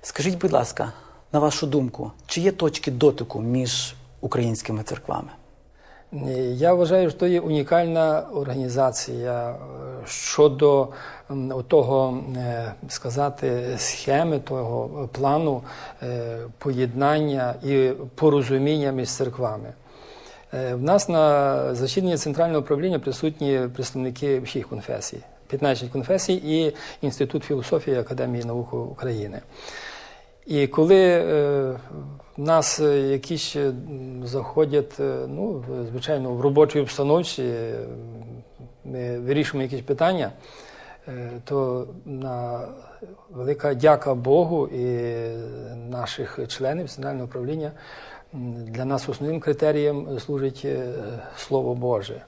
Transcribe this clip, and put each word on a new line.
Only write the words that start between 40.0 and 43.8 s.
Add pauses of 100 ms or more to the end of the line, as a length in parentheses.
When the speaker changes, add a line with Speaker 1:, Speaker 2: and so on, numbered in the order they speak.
Speaker 2:
е, (140)
то (180)
на, (640)
велика
дяка